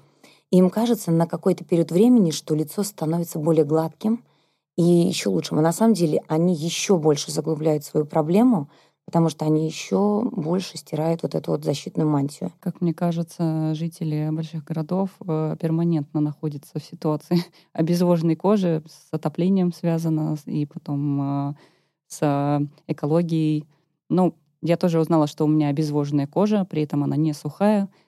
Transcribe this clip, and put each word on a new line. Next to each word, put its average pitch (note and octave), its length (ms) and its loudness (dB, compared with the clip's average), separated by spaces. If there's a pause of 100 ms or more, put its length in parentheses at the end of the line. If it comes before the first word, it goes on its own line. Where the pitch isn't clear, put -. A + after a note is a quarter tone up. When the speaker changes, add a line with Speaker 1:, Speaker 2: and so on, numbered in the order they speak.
(520)
Speaker 1:
И F#3 60 6
им F#3 120 6
кажется A3 420 0
на E3 140 4
какой-то F3 400 -2
период E3 260 0
времени, G#3+ 400 6
что - 240 -6
лицо D#3 280 -2
становится E3+ 560 -4
более D#3 260 4
гладким, D#3+ 580 -2 (540)
и E3 60 2
еще F3 480 2
лучше. E3 240 -4
А D3+ 60 2
на E3 120 2
самом A3+ 220 4
деле D#3+ 320 0
они E3+ 260 2
еще E3+ 440 0
больше D3+ 340 0
заглубляют D3+ 520 -2
свою D3+ 220 -2
проблему, E3+ 640 2 (380)
потому E3 220 2
что D3+ 160 -6
они D#3 220 2
еще G3+ 640 -2
больше F3 440 -4
стирают E3 460 -4
вот D#3 120 -4
эту D#3+ 180 -4
вот D3+ 120 -4
защитную D#3 440 -2
мантию. C#3+ 420 -2 (100)
Speaker 2:
Как - 200 -8
мне E3+ 120 0
кажется, E3 840 -2
жители D#3 560 -4
больших D#3 340 -6
городов, F3+ 460 -4 (160)
э, D#3 320 -2
перманентно D#3+ 600 0
находятся D3+ 580 -6
в - 60 -8
ситуации D#3+ 520 -2
<laughs> - 360 -8
обезвоженной E3+ 640 2
кожи, F3+ 500 0
с - 260 -20
отоплением F3 600 0
связано, D#3+ 640 -2
с-, - 100 -20
и D3 200 -2
потом, C#3+ 840 -4
э, C#3+ 40 -12 (540)
с, - 140 -16
э, C#3+ 420 0 (220)
экологией. D#3 760 0 (440)
Ну, F3 260 2 (260)
я E3 160 0
тоже E3+ 240 0
узнала, D#3 260 2
что D#3 180 -4
у D3+ 40 4
меня D3+ 200 2
обезвоженная D3 580 0
кожа, G3+ 380 0
при D#3 180 -4
этом D3 200 -2
она C#3 140 -2
не D#3 160 0
сухая. G3 560 0 (180)